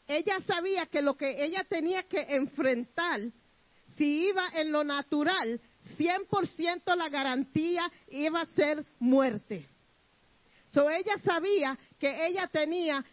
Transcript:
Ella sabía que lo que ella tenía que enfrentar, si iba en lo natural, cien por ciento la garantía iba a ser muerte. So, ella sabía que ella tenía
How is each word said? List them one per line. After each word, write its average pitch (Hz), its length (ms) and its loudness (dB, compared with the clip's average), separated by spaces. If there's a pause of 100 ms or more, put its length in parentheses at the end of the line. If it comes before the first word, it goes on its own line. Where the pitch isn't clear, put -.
Ella 339 400 0
sabía 359 400 -2
que 294 160 -2
lo 277 140 2
que 277 280 -2
ella 359 200 -4
tenía 359 400 -2
que 381 160 -4 (160)
enfrentar, 262 840 -2 (760)
si 302 320 2
iba 370 260 0
en 311 160 -2
lo 302 140 0
natural, 285 760 -2 (360)
cien 359 300 0
por 392 200 0
ciento 349 480 -2
la 330 140 -2
garantía 294 800 -2 (180)
iba 311 340 -2
a - 120 -10
ser 294 300 2 (160)
muerte. 254 680 2 (1040)
So, 285 180 6
ella 381 320 0
sabía 330 560 2 (220)
que 285 260 0
ella 359 220 -2
tenía 311 640 0